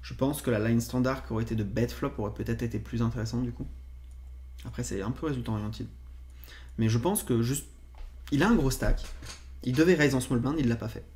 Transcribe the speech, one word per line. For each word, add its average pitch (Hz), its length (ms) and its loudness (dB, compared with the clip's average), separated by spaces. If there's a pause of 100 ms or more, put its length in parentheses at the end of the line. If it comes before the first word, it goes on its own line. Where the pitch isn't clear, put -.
Je - 120 -10
pense 143 280 0
que 131 80 0
la 110 80 4
line 113 220 4
standard 127 460 0
qui - 60 -6
aurait 113 120 0
été 113 100 -2
de 107 100 0
bet 113 240 0
flop - 300 -4
aurait 107 160 -2
peut-être 120 280 -2
été 117 160 -2
plus 113 240 -2
intéressante 113 420 -2
du 120 80 -4
coup. - 140 -8 (1000)
Après, 120 180 -6
c'est 98 160 -4
un 101 120 -2
peu 160 140 -4
résultat 120 260 -2
oriented. 110 340 -4 (880)
Mais 113 120 4
je 117 100 6
pense 180 240 2
que 117 180 2
juste, 127 260 0 (680)
il 143 100 4
a 202 60 6
un 233 60 8
gros 135 160 4
stack. 113 320 4 (640)
Il 127 100 0
devait 165 200 8
raise 147 200 6
en 127 60 4
small 123 200 0
blind, 131 180 0
il 127 100 4
l'a 117 80 4
pas 110 120 -4
fait. 113 160 -8 (120)